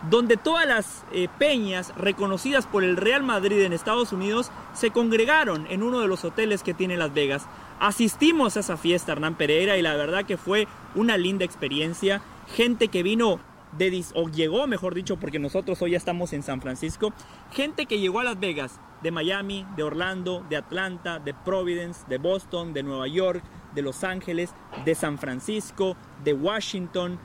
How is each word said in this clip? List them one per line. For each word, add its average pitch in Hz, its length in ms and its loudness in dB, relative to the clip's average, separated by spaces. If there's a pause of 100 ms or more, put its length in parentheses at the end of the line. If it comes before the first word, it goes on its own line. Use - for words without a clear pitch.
(100)
donde 233 260 6
todas 320 300 2
las, 233 460 0
eh, 180 160 -2 (100)
peñas 214 580 2
reconocidas 190 680 0
por 202 160 2
el 180 140 4
Real 233 260 4
Madrid 202 400 4
en 185 100 4
Estados 220 400 0
Unidos 208 380 0 (240)
se 233 160 2
congregaron 226 800 4
en 190 140 -2
uno 247 160 0
de 214 80 2
los 185 160 0
hoteles 202 400 0
que 180 100 -2
tiene 180 220 -2
Las 156 180 -2
Vegas. 143 320 2 (320)
Asistimos 240 800 4
a 214 40 0
esa 185 160 -4
fiesta, 170 360 2
Hernán 156 240 -2
Pereira, 165 400 4
y 180 60 4
la 160 120 2
verdad 156 300 0
que 196 120 -2
fue 202 300 0 (300)
una 220 200 4
linda 185 280 2
experiencia. 165 760 0 (320)
Gente 233 360 2
que 180 160 0
vino 214 340 4 (400)
de 185 140 4
dis-, 180 240 -4
o 165 120 0
llegó, 160 380 2
mejor 185 280 -2
dicho, 185 240 -4
porque 156 200 -6
nosotros 180 440 -2
hoy 175 100 2
ya 175 60 2
estamos 175 340 -2
en 143 100 -4
San 131 180 -6
Francisco. 156 520 -4 (400)
Gente 294 340 -2
que 214 140 0
llegó 185 180 2
a 247 60 0
Las 226 160 -2
Vegas, 147 400 -4 (240)
de 165 80 0
Miami, 190 520 -2 (120)
de 156 80 -2
Orlando, 180 680 -4
de 151 60 -2
Atlanta, 175 640 -6
de 147 120 -8
Providence, 175 760 -4
de 127 100 -2
Boston, 170 560 -2
de 139 80 -4
Nueva 135 240 -4
York, 175 380 0 (280)
de 143 100 -4
Los 135 220 -6
Ángeles, 175 460 -4 (340)
de 160 100 4
San 151 220 -2
Francisco, 185 800 -4 (260)
de 147 120 2
Washington 180 920 -4